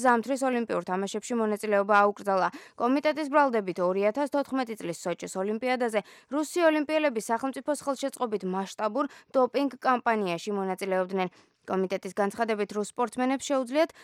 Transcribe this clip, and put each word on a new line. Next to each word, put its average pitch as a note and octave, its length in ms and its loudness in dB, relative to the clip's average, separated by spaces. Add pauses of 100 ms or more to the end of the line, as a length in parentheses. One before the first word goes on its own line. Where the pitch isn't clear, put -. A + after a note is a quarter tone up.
ზამთრის A#3+ 400 2
ოლიმპიურ A#3 400 0
თამაშებში G3 560 -4
მონაწილეობა G#3 640 2
აუკრძალა. G3+ 440 2 (280)
კომიტეტის C#4+ 560 0
ბრალდებით, A#3 480 2
ორი F#3 220 2 (100)
ათას C4+ 240 -2
თოთხმეტი C4 480 -2
წლის E3+ 160 -6
სოჭის F3 400 -6
ოლიმპიადაზე A3+ 600 -2 (360)
რუსი D#4 320 -2
ოლიმპიელები D4+ 560 2
სახელმწიფოს C4 640 -2
ხელშეწყობით B3+ 640 -4
მასშტაბურ G#3 540 -2 (260)
დოპინგ B3+ 480 2
კამპანიაში G#3+ 720 0
მონაწილეობდნენ. F#3 800 0 (360)
კომიტეტის F#3+ 480 -2
განცხადებით, G#3 560 0
რუს G3+ 240 -4
სპორტსმენებს B3+ 540 -2
შეუძლიათ C4+ 420 2 (120)